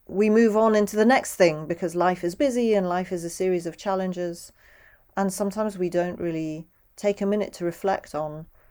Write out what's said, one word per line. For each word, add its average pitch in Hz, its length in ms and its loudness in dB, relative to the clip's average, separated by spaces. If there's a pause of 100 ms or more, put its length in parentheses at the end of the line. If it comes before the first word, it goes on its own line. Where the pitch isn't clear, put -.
we 208 220 2
move 220 260 6
on 220 180 4
into 208 220 2
the 220 80 4
next - 300 4
thing 156 320 2
because 165 280 -4
life 175 300 0
is 175 100 -2
busy 240 400 2
and 185 140 2
life 180 240 -2
is 170 120 -6
a 170 60 -6
series 180 360 -2
of 160 100 -6
challenges. 180 760 -4 (640)
And 196 160 0
sometimes 202 440 -4
we 180 140 -2
don't 175 280 -2
really 160 480 -6 (300)
take 202 240 -2
a 196 60 -2
minute 208 280 -2
to 175 100 -8
reflect 190 500 -4
on 151 320 -8 (240)